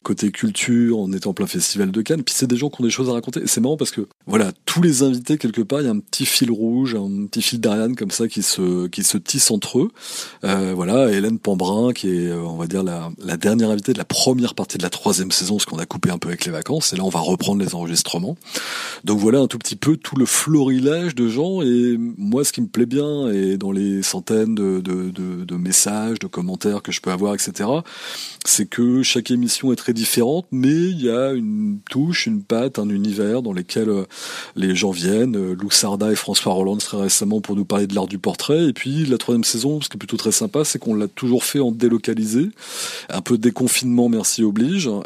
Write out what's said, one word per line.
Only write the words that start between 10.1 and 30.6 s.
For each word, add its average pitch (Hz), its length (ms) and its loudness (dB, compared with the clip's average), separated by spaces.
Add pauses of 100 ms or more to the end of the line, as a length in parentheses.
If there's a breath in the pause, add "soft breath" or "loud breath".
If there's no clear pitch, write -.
Euh, 95 320 0
voilà, 101 340 4
Hélène 107 300 2
Pambrin, 101 540 0
qui 98 160 -4
est, 87 180 2
euh, 85 160 -4
on 85 140 -6
va 85 100 -4
dire, 95 160 -2
la, 85 300 -4 (120)
la 82 120 -4
dernière 107 340 2
invitée 104 220 0
de - 60 -4
la 85 60 -6
première 127 520 0
partie - 200 -6
de 95 60 -4
la 90 80 -2
troisième 92 400 -2
saison, 95 240 0
parce 101 120 0
qu'on 82 120 -6
a 85 80 -6
coupé - 240 0
un 87 80 -4
peu - 80 -10
avec 87 200 -6
les 175 40 -4
vacances, 151 420 -2
et 185 40 -4
là, 185 80 -2
on - 40 -2
va 85 120 0
reprendre 98 420 0
les 90 140 -4
enregistrements. 87 600 -4 (680 loud breath)
Donc 104 160 2
voilà 113 180 6
un 135 80 4
tout 120 100 -4
petit 113 200 -8
peu 156 200 2
tout - 200 -8
le 127 100 4
florilège 147 880 2
de 120 140 2
gens, 170 340 0
et 120 340 4
moi, 117 460 -2
ce 143 100 0
qui - 80 -4
me 117 60 -2
plaît 120 200 0
bien, 143 420 0
et 98 280 2
dans 98 140 -4
les 98 320 0
centaines 110 540 0
de, 95 240 0
de, 92 300 -4
de, 92 340 -6
de 87 120 -8
messages, 104 640 0
de 98 80 -8
commentaires 92 560 -2
que - 80 -10
je - 100 -6
peux 92 120 -2
avoir, 101 240 0
et - 20 -2
cetera, 107 460 -2 (600 loud breath)
c'est - 220 2
que 123 380 2
chaque 123 260 0
émission 123 420 2
est 117 40 0
très - 160 0
différente, 120 580 0
mais 135 240 4